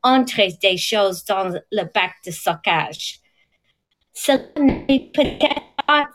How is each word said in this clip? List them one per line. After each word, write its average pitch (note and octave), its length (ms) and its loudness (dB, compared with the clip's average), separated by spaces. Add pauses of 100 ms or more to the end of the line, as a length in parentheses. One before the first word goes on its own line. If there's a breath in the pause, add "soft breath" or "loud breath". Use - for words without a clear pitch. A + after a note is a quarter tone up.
entrer B3 600 2
des F#3+ 160 2
choses G3 480 0
dans F#3+ 260 -2 (200)
le G#3 120 -2
bac F3+ 280 -2 (140)
de F3+ 60 -12
stockage. D#3+ 880 -4 (960)
Ce - 180 -2 (260)
n'est C4+ 560 0
peut-être - 480 0 (240)
pas D4 300 2